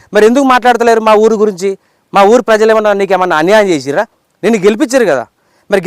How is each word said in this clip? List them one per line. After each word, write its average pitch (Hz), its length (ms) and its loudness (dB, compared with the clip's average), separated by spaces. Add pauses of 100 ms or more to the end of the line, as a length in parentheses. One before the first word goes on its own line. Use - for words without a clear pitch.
(140)
మరి 214 140 2
ఎందుకు 269 240 0
మాట్లాడతలేరు 233 560 0
మా 214 60 4 (100)
ఊరు 220 180 0
గురించి? 196 280 -4 (420)
మా 185 80 0 (120)
ఊరు 240 180 4
ప్రజలు 220 240 2
ఏమన్నా, 214 260 0
నీకు 196 160 -2
ఏమన్నా 180 260 -2
అన్యాయం 208 300 2
చేసిర్రా? 143 320 -4 (380)
నిన్ను 220 240 0
గెలిపించారు 233 460 0
కదా, 123 120 -2 (460)
మరి 196 160 -2